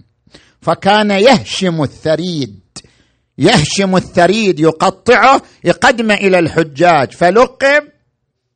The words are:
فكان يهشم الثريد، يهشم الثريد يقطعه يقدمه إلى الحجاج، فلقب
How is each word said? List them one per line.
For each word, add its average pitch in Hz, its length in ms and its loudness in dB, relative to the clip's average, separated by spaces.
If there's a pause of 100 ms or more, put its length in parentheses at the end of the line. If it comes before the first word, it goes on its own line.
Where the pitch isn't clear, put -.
(600)
فكان 208 500 0
يهشم 185 720 0
الثريد، 156 760 -6 (760)
يهشم 185 580 0
الثريد 180 640 0
يقطعه 196 840 0 (220)
يقدمه 220 500 0
إلى 190 260 0
الحجاج، 156 720 0
فلقب 254 760 0 (680)